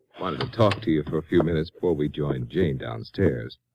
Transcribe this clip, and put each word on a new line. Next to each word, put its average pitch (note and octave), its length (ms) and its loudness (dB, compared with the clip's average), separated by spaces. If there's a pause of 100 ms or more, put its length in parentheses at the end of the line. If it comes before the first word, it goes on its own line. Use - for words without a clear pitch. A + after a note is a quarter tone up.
(200)
wanted F2+ 220 -4
to - 100 -4
talk G#2+ 300 2
to E2 100 0
you D#2 120 2
for D#2+ 140 -4
a D#2 60 -2
few E2+ 200 4
minutes D#2+ 260 0
before F2 240 0
we D2+ 160 0
joined C#2 400 -4
Jane D#2 280 0
downstairs. A#1+ 800 -4 (180)